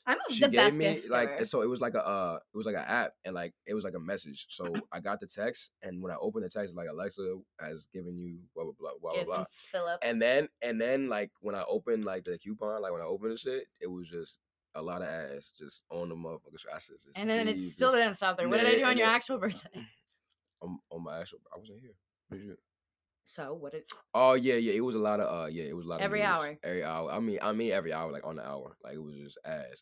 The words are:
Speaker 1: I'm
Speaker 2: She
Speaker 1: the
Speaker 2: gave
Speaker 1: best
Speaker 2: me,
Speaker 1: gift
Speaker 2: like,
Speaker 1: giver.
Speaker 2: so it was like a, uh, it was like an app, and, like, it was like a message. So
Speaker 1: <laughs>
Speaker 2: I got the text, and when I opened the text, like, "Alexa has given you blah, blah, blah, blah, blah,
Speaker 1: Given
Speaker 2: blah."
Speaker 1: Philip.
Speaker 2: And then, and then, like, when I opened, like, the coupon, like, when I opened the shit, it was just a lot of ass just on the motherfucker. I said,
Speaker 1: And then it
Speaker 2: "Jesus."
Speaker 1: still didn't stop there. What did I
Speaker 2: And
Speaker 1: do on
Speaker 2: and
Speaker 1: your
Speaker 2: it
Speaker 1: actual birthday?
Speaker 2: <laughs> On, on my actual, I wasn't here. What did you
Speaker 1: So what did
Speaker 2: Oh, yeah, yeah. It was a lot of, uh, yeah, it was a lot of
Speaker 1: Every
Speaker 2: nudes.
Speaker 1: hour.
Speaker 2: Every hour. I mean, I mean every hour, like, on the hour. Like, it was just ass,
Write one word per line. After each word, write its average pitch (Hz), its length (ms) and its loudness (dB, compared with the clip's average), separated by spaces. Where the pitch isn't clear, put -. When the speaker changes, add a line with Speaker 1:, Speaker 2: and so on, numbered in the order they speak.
Speaker 1:
I'm 262 120 2
Speaker 2:
She 226 120 0
Speaker 1:
the 285 80 10
Speaker 2:
gave 233 100 6
Speaker 1:
best 208 180 8
Speaker 2:
me, 160 80 4
Speaker 1:
gift - 140 -6
Speaker 2:
like, 120 240 4
Speaker 1:
giver. 143 120 -2
Speaker 2:
so - 160 2
it - 60 4
was 127 140 0
like 117 120 0
a, 107 120 2
uh, 92 340 0
it 104 40 -10
was 107 80 -2
like 104 100 0
an 73 120 -2
app, 113 240 2
and, 92 80 -4
like, 87 200 -4
it 104 80 -4
was 107 100 -2
like 92 120 -4
a 87 40 -6
message. 82 500 -6
So 87 240 -6
Speaker 1:
<laughs> - 200 -6
Speaker 2:
I 87 60 -6
got 101 200 -4
the 95 80 -12
text, - 440 -4
and 90 200 -8
when 90 100 -6
I 78 80 -6
opened 107 260 -2
the 90 40 -6
text, 98 260 -6
like, 85 140 -6
"Alexa 95 320 -6
has 78 340 -10
given 87 240 -8
you 87 220 -8
blah, 82 100 -6
blah, 73 140 -6
blah, 78 120 -6
blah, - 100 -10
blah, 82 120 -4
Speaker 1:
Given 175 140 -2
Speaker 2:
blah." 90 180 -2
Speaker 1:
Philip. 170 320 -2
Speaker 2:
And 117 180 2
then, 131 260 6
and 117 180 0
then, 131 300 2
like, 104 220 -2
when 101 140 -4
I 95 120 -4
opened, 107 380 2
like, 95 200 -4
the 90 120 -4
coupon, 107 440 -4
like, 95 100 -2
when 85 100 -2
I 82 40 -4
opened 101 280 -2
the 113 40 -6
shit, 127 280 -4
it 87 60 -6
was 90 220 -8
just 82 300 -10
a 80 60 -8
lot 87 200 -6
of 87 80 -4
ass 71 480 -8
just 73 320 -16
on 87 200 -4
the 82 60 -8
motherfucker. 80 480 -10
I 78 40 -6
said, - 180 -16
Speaker 1:
And 208 140 -2
then 220 180 2
it 214 80 2
Speaker 2:
"Jesus." 180 180 -6
Speaker 1:
still 254 180 4
didn't 233 240 6
stop 185 220 2
there. 175 100 2
What 196 100 6
did 233 100 6
I - 20 8
Speaker 2:
And 226 100 8
Speaker 1:
do 269 60 4
on 254 60 6
Speaker 2:
and 247 80 4
Speaker 1:
your 220 100 8
Speaker 2:
it - 20 8
Speaker 1:
actual 247 280 2
birthday? 185 340 -2
Speaker 2:
<laughs> - 880 -20
On, 87 160 -8
on 85 140 -8
my 80 160 -6
actual, - 180 -12
I - 20 -12
wasn't 107 220 -18
here. 123 140 -20
What 196 100 -10
did 202 100 -12
you - 100 -12
Speaker 1:
So 147 300 -10
what 143 180 -8
did 156 120 -10
Speaker 2:
Oh, 131 200 10
yeah, 127 220 6
yeah. 113 180 4
It 110 100 4
was 123 120 0
a 107 40 2
lot 104 220 4
of, 82 220 0
uh, 78 40 -4
yeah, 82 160 -6
it 73 100 -6
was 85 120 -6
a - 20 -10
lot 82 140 -2
of - 0 -
Speaker 1:
Every 202 180 2
Speaker 2:
nudes. 208 100 4
Speaker 1:
hour. 151 340 0
Speaker 2:
Every 90 200 -2
hour. 80 300 -2
I 107 80 -2
mean, 107 200 0
I 107 120 2
mean 113 180 0
every 85 220 0
hour, 80 180 -2
like, 71 160 -8
on 80 80 -6
the 60 100 -8
hour. 69 380 -10
Like, 67 120 -12
it 78 60 -8
was 73 140 -12
just 71 300 -16
ass, 71 360 -8